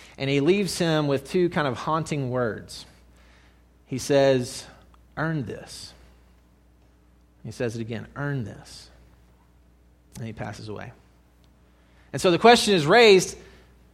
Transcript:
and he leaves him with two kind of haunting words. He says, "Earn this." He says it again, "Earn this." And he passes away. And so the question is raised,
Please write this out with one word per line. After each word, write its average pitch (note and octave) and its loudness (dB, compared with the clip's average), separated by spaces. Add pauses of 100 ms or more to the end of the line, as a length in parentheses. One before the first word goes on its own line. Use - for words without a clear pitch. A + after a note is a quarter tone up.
(180)
and C3+ -4
he C#3+ 2
leaves F#3 0
him D#3 0
with C#3 -2
two F3+ 2
kind D#3+ -2
of A#2+ -2
haunting D3+ -4
words. A#2+ -6 (1040)
He C3+ -8
says, C3+ 2 (520)
"Earn D3+ -4
this." - -16 (1500)
He A2+ -12
says A#2 -6
it A#2 -8
again, A2 -10
"Earn C#3 -6
this." - -18 (1300)
And A#2 -12
he G#2+ -12
passes A2 -12
away. G2+ -14 (1200)
And C3+ -6
so F#3 2
the E3 2
question A3+ 6
is D3 2
raised, G3+ 6 (580)